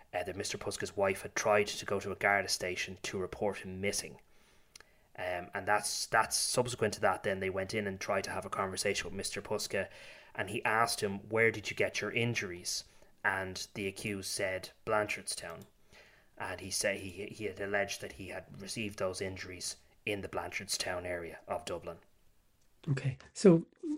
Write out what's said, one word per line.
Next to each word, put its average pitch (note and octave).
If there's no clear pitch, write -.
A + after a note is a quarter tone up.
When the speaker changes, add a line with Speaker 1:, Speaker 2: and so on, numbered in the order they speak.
Speaker 1:
uh, F2+
that F#2
Mister G2+
Puska's -
wife G2
had -
tried G#2
to -
go G2+
to G2
a F#2
Garda G2+
station F#2
to -
report F#2+
him F#2
missing. -
Um, F2+
and F#2+
that's, -
that's -
subsequent A#2+
to -
that, F#2+
then F#2+
they F#2+
went F#2+
in G#2+
and F#3+
tried -
to G2
have F#2+
a G2+
conversation G2
with F#2
Mister G2
Puska, G2+
and G2+
he A2+
asked A2+
him, G2
"Where A2+
did G#2
you G2
get G2
your G#2
injuries?" A2
And F#2+
the G2+
accused G2
said, F#2+
"Blanchardstown." G#2
And F#2+
he G2
said G2
he, F#2+
he G#2+
had F#2+
alleged G2+
that -
he F#3
had F#2
received G2+
those F#2
injuries F#2
in G2+
the F#2
Blanchardstown F2+
area E2+
of F2+
Dublin. E2+
Speaker 2:
Okay, C3+
so E3+